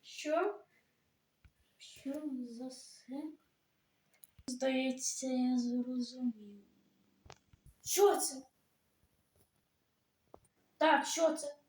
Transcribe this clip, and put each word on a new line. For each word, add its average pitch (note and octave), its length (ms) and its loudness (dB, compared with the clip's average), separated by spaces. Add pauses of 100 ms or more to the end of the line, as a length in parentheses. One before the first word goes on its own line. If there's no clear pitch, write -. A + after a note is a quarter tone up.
Що? F4 580 0 (1160)
Що - 460 -8 (260)
за B3 220 -10
себе? - 520 -12 (1200)
Здається, C4 800 -2
я B3+ 300 2
зрозумів. A#3+ 1040 -4 (1200)
Що - 360 6
це? - 260 -4 (2250)
Так, D4+ 280 6
що D#4+ 280 4
це? D4 220 -6 (140)